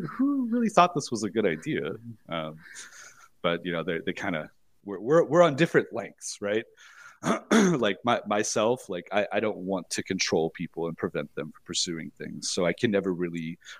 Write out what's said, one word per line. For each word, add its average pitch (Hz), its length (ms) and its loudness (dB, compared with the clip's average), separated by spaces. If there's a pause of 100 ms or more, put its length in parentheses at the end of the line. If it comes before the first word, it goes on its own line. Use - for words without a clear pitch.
who 269 400 0
really 226 220 0
thought 175 260 4
this 147 160 -4
was 110 120 -4
a 104 60 0
good 104 160 2
idea? 82 460 -2 (380)
Um, 78 260 -6 (840)
but, 85 240 0
you 87 80 -2
know, 82 100 -2
they, 85 220 -2
they 90 80 -2
kinda, 82 360 -4 (360)
we're, 98 160 -8
we're, 147 240 4
we're 147 180 6
on 147 140 4
different 156 340 4
lengths, - 500 -8
right? 104 220 0 (580)
<clears throat> - 300 0
like, 165 520 6
my, 117 240 2
myself, 110 600 2
like, 90 220 -6
I, 101 200 2
I 104 80 0
don't 104 180 -2
want 92 340 -4
to - 120 -4
control 87 480 0
people 82 360 -6
and 82 100 -6
prevent 80 380 -6
them 76 160 -8
from - 140 -20
pursuing 82 520 -6
things. 76 320 -10
So 92 160 -2
I 87 80 2
can 113 180 0
never 95 220 2
really 85 460 -6 (200)